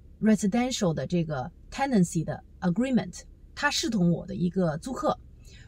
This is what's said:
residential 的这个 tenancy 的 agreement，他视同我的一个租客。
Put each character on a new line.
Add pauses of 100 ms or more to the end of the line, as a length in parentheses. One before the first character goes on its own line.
(220)
residential
的
这
个 (180)
tenancy
的 (200)
agreement， (300)
他
视
同
我
的
一
个
租
客。 (480)